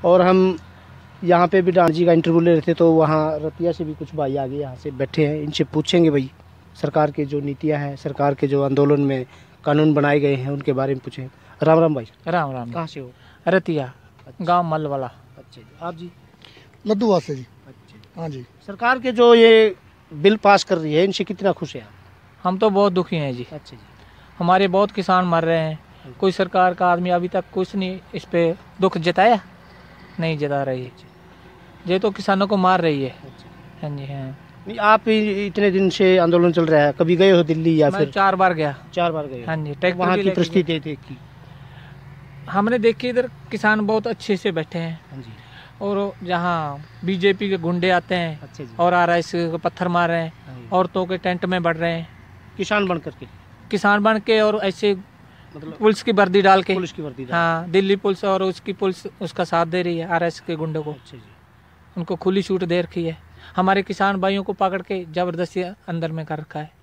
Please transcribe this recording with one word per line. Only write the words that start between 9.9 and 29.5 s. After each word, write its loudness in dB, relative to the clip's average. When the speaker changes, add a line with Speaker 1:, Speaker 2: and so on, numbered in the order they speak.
Speaker 1:
बनाए 2
गए 0
हैं -6
उनके -4
बारे -2
में -8
पूछें। -12
राम 4
राम 2
भाई। -8
Speaker 2:
राम -4
राम। -10
Speaker 1:
कहाँ -8
से -16
हो? -16
Speaker 2:
रतिया, -2
Speaker 1:
अच्छा। -12
Speaker 2:
गांव 2
मलवाला। -4
Speaker 1:
अच्छा -20
जी। -20
आप -10
जी? -16
Speaker 3:
लड्डू 0
वासे 0
जी। -12
Speaker 1:
अच्छा। -20
Speaker 3:
हाँ -8
जी। -12
Speaker 1:
सरकार -2
के -4
जो 8
ये 8
बिल 4
पास 4
कर -2
रही -4
है 4
इनसे -4
कितना -2
खुश -8
हैं -14
आप? -20
Speaker 2:
हम -2
तो 2
बहुत 2
दुखी -2
हैं -4
जी। -10
Speaker 1:
अच्छा -16
जी। -20
Speaker 2:
हमारे 2
बहुत 2
किसान 0
मर 0
रहे 0
हैं, -4
Speaker 1:
हाँ। -20
Speaker 2:
कोई 0
सरकार 2
का 2
आदमी -2
अभी 0
तक -4
कुछ -4
नहीं -6
इस -10
पे 0
दुख 0
जताया, 2